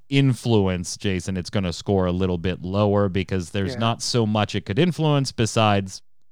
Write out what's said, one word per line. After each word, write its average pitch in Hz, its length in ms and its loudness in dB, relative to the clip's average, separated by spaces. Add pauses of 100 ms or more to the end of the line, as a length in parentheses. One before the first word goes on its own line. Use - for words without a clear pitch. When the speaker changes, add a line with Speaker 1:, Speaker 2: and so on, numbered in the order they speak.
(100)
Speaker 1:
influence, 113 880 2
Jason, 92 400 -2
it's 87 120 -6
gonna 92 220 -2
score 95 320 0
a 90 80 2
little 90 240 0
bit 85 260 -4
lower 101 460 2
because 92 420 -2
there's 98 220 -2
Speaker 2:
Yeah. - 60 -6
Speaker 1:
not 113 240 0
so 113 240 0
much 107 280 0
it 101 120 -4
could 98 120 -2
influence 147 540 0
besides 104 680 0 (300)